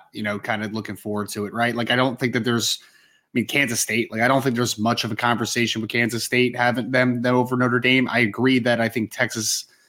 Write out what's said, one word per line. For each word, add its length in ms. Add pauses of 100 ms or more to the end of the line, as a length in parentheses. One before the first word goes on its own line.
(140)
you 80
know, 160
kinda 300
looking 280
forward 340
to 140
it, 80
right? 220
Like, 160
I 60
don't 220
think 140
that 120
there's, 380
I 520
mean, 120
Kansas 320
State, 320
like, 120
I 60
don't 120
think 160
there's 220
much 260
of 80
a 40
conversation 680
with 80
Kansas 340
State 320
having 360
them, 280
them 140
over 240
Notre 200
Dame. 300
I 120
agree 400
that 200
I 80
think 240
Texas 540 (220)